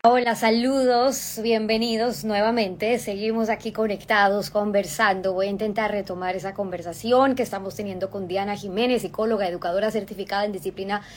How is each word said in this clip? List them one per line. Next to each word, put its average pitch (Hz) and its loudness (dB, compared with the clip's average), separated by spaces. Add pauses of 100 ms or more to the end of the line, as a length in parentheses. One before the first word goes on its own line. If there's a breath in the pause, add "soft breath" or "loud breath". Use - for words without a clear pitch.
Hola, 240 4
saludos, 247 2
bienvenidos 226 0
nuevamente. 214 2
Seguimos 220 -2
aquí 226 -4
conectados, 202 2
conversando. 196 2
Voy 190 0
a - -4
intentar 208 -2
retomar 185 -4
esa 190 -6
conversación 202 0
que 254 0
estamos 190 -6
teniendo 190 -6
con 196 -8
Diana 196 -2
Jiménez, 214 0
psicóloga, 214 -2
educadora 180 -2
certificada 202 -2
en 208 -2
disciplina 196 -6 (160 loud breath)